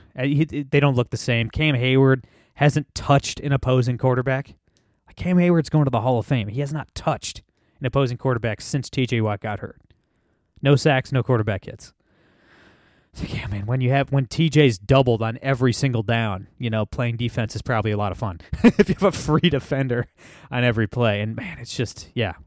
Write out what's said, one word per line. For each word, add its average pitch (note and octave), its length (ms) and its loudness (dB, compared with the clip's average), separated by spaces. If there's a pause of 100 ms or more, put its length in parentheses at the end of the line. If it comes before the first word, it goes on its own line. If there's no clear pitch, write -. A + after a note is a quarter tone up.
(160)
Uh, B2+ 80 -4
he, C#3+ 200 2
they C#3+ 340 -2
don't C#3+ 160 4
look A#2+ 140 0
the - 80 -8
same. A#2 320 -2
Cam D3+ 260 0
Hayward C3 520 2 (280)
hasn't D3 400 0
touched - 460 0
an C#3+ 100 -4
opposing B2+ 460 0
quarterback. C3 580 -2 (520)
Like, - 100 -20
Cam F3+ 220 0
Hayward's F3 320 4
going D3+ 160 4
to C3 40 0
the A2+ 120 0
Hall B2 160 2
of G#2+ 80 -2
Fame. A2 220 -2
He A#2 120 -6
has C#3+ 120 -4
not D3+ 220 -10
touched - 480 -6 (380)
an C3 60 -4
opposing B2+ 320 0
quarterback A#2 420 -2
since - 300 -6
T B2+ 160 -2
J A#2 140 0
Watt G#2 200 -2
got G2+ 200 -6
hurt. - 200 -14 (800)
No C#3 160 4
sacks, C3+ 360 0
no B2+ 100 0
quarterback A2 420 0
hits. - 280 -18 (1200)
It's - 80 -10
like, - 120 -8
yeah, - 120 -8
man, G2 180 -6
when B2+ 160 -2
you B2 80 0
have, C3+ 240 0
when C#3 140 0
T E3 240 0
J's C3+ 280 4
doubled A#2+ 440 4
on A2+ 180 -6
every C3 320 2
single A#2 300 0
down, G#2+ 440 -2 (120)
you B2 100 -4
know, G#2+ 160 0
playing A#2 320 -4
defense A2+ 400 -4
is - 60 -8
probably G#2+ 280 -2
a G#2 60 -2
lot G2+ 160 -2
of E2 60 -10
fun F#2 220 -6 (120)
<laughs> - 100 -8
if - 260 6
you F#3 80 0
have - 60 -8
a F#3+ 100 4
free D#3 360 0
defender C3+ 600 -2 (420)
on B2 120 0
every A2+ 240 2
play. G#2+ 360 0
And, A2 120 -6
man, E3+ 240 -12
it's - 160 -12
just, - 400 -6
yeah, G#2 200 -4 (120)